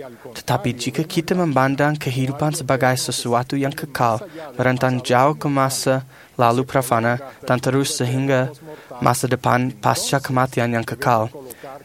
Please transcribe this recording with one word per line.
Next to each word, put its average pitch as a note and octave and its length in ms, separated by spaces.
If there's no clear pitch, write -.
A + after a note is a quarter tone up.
Tetapi B2 400
jika C3+ 280
kita E3 320
memandang C#3+ 600
kehidupan C3+ 560
sebagai C3 440
sesuatu B2 600
yang C#3 160
kekal, A#2+ 480
merentang B2+ 440
jauh C3 360
ke D3+ 120
masa C3+ 560
lalu A#2+ 280
prafana A#2+ 560
dan B2 160
terus C3 360
sehingga C3 560
masa B2+ 280
depan B2 480
pasca B2+ 440
kematian B2+ 520
yang A2+ 120
kekal, A#2 440